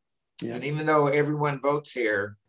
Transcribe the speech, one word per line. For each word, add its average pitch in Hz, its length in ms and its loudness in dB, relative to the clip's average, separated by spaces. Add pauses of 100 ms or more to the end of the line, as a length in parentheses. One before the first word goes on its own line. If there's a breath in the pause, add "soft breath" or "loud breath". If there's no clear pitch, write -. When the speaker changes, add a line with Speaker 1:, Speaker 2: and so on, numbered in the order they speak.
(420)
Speaker 1:
Yeah. 117 140 -6
Speaker 2:
And 123 80 -8
even 151 220 -4
though 151 220 4
everyone 147 540 0
votes 147 300 0
here, 104 460 -2 (120)